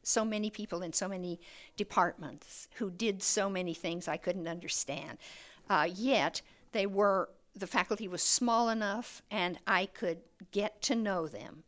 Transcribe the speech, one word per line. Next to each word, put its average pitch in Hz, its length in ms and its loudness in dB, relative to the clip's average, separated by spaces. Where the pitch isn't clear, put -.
So - 220 2
many 214 260 0
people 208 320 -6
in 165 100 -6
so 185 140 -2
many 180 340 -6
departments 175 1000 0
who 202 160 -4
did 190 320 -2
so 202 260 2
many 185 240 -2
things 170 360 -6
I 156 80 0
couldn't 180 320 -4
understand. 160 680 -6
Uh, 165 260 4
yet 202 480 2
they 202 140 2
were, 196 440 4
the 190 140 -6
faculty 208 400 2
was 180 120 -4
small 233 480 4
enough, 220 640 -2
and 180 340 -2
I 196 220 4
could 170 340 -4
get 202 320 -2
to 240 140 2
know 196 320 0
them. - 400 -14